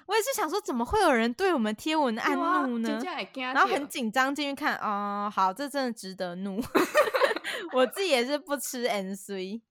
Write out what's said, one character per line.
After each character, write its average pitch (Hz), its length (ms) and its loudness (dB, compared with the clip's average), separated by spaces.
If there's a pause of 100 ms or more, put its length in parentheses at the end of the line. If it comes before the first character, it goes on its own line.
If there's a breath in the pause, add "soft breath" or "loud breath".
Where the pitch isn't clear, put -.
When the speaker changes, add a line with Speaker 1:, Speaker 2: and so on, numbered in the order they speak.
Speaker 1:
我 392 100 0
也 453 60 4
是 453 140 0
想 359 120 0
说， 381 140 -2
怎 311 140 -4
么 240 100 0
会 427 160 2
有 330 100 6
人 233 220 4
对 381 180 2
我 311 60 4
们 214 180 0
贴 311 200 -2
文 262 240 2
按 285 180 0
怒 302 400 2
呢？ 226 100 -2
Speaker 2:
对 - 60 0
啊， - 60 -2
真 - 60 -4
正 320 100 -6
会 220 180 -6
惊 262 140 -6
到。 254 60 -4
Speaker 1:
然 294 100 4
后 392 100 4
很 285 140 -2
紧 233 240 -4
张 262 240 2
进 285 160 -2
去 269 40 -6
看， 262 220 -2
哦， 202 560 -2
好， 190 180 2
这 277 160 -6
真 262 180 -2
的 240 60 -2
值 196 220 -10
得 180 220 -6
怒。 196 260 -4
<laughs> - 1120 2
我 254 140 4
自 381 160 -4
己 370 60 0
也 240 140 4
是 285 140 -2
不 285 180 -4
吃 240 300 -4
N 196 300 -2
C， 196 560 -8